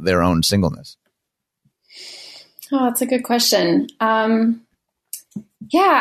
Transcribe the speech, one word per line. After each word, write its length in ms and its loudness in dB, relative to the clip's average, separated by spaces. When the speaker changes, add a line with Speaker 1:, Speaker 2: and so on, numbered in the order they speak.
Speaker 1:
their 200 2
own 180 2
singleness? 560 -2
Speaker 2:
Oh, 140 0
that's 160 -2
a 40 0
good 180 -2
question. 640 0
Um, 640 0
yeah, 120 2